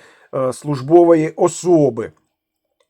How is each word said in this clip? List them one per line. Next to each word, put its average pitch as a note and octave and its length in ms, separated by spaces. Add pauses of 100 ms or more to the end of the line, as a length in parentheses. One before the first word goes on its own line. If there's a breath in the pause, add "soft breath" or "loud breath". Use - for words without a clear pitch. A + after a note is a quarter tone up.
(360 soft breath)
е, C3 180
службової D#3 800
особи. D3+ 760 (800)